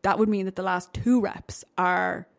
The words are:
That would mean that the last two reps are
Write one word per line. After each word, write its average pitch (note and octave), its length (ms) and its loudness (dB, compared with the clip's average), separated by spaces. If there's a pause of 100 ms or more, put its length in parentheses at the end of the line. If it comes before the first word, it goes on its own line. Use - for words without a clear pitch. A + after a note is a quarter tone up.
That G3 160 2
would G#3+ 100 4
mean G3 180 0
that F#3+ 100 -6
the F#3 80 -6
last F3+ 280 -2
two B3 280 2
reps - 440 -6 (140)
are F3+ 480 0 (120)